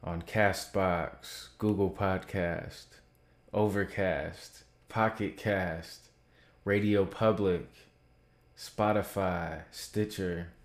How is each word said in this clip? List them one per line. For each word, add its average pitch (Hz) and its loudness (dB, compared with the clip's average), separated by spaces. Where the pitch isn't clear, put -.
on 85 -4
Castbox, - 0
Google 101 2
Podcast, 92 -2
Overcast, 95 -2
Pocket 110 0
Cast, 90 -4
Radio 101 4
Public, 95 2
Spotify, 92 0
Stitcher. 90 -4